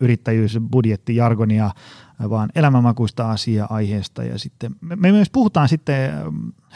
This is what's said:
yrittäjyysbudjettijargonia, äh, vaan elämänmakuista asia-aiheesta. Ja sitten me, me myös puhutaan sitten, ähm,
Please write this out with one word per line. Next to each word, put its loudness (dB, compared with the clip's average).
yrittäjyysbudjettijargonia, 0
äh, -4
vaan -2
elämänmakuista 2
asia-aiheesta. -4
Ja -8
sitten -12
me, -10
me 4
myös 4
puhutaan 2
sitten, -2
ähm, -8